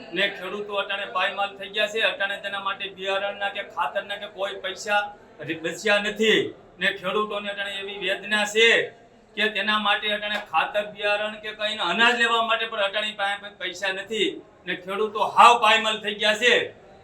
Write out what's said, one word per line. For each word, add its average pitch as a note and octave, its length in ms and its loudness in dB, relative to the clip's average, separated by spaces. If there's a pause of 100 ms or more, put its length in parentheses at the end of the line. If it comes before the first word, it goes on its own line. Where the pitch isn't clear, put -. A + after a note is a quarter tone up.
(140)
ને G3 140 2
ખેડૂતો G#3 460 -6
અટાણે G3 320 -2
પાયમાલ G3 520 -2
થઈ G3 120 -12
ગયા G#3 180 0
છે. A3 120 -4
અટાણે G3 380 0
તેના G3 220 -6
માટે G3 300 -4
બિયારણના G3 600 -4
કે G3 140 -8
ખાતરના G3 520 -4
કે G3+ 120 -10
કોઈ G3 260 -6
પૈસા G3+ 640 -2 (440)
બચ્યા G3+ 380 0
નથી G#3 540 2 (260)
ને F#3 80 0
ખેડૂતોને G3+ 640 -2
અટાણે G3+ 220 -6
એવી G3 380 -6
વેદના G3+ 360 0
છે G#3+ 360 4 (540)
કે G#3+ 140 0
તેના G#3+ 300 0
માટે G#3 340 2
અટાણે G#3 220 -4
ખાતર, G3+ 560 0
બિયારણ G#3 420 -2
કે G#3+ 180 -10
કંઈ G#3+ 260 -4
અનાજ A#3 420 4
લેવા A#3 260 4
માટે A3+ 200 0
પણ A3 120 -6
અટાણી G#3 340 0
પાસે G3+ 440 -4
પૈસા F3+ 380 -4
નથી G3 480 -2 (260)
ને F3 80 -2
ખેડૂતો G#3 440 -2
હાવ A3 420 8
પાયમાલ A3 400 4
થઈ G#3 140 -4
ગયા G#3 180 2
છે. G#3+ 260 4 (440)